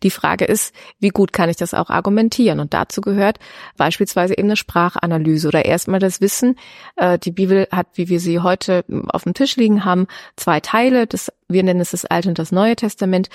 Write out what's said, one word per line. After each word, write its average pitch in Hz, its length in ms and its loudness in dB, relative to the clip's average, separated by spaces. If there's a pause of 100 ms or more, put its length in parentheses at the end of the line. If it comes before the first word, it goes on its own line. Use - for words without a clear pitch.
Die 196 80 4
Frage - 340 -2
ist, - 280 -2 (260)
wie 202 100 2
gut 196 240 0
kann 170 160 0
ich 170 80 -2
das 175 160 -6
auch - 160 -2
argumentieren? 208 720 2
Und 147 140 -6
dazu - 280 -4
gehört 202 380 0 (380)
beispielsweise 180 600 0
eben 202 100 0
eine 208 80 2
Sprachanalyse 165 920 0
oder 151 180 2
erstmal 185 340 0
das 190 220 0
Wissen, 247 340 2 (400)
äh, 180 220 2
die 175 140 -4
Bibel 190 400 2
hat, 180 240 -4
wie 180 140 -4
wir 175 100 0
sie 170 200 -2
heute 180 460 0 (240)
auf - 140 -4
dem 175 100 -2
Tisch 277 220 0
liegen 214 300 2
haben, 185 220 2 (280)
zwei 160 240 0
Teile. 247 480 2
Das, - 240 -8 (160)
wir 180 160 2
nennen 180 180 2
es 175 100 -2
das - 140 -6
Alte 175 240 0
und 165 100 -2
das 160 120 -4
Neue 214 240 2
Testament. 190 600 -2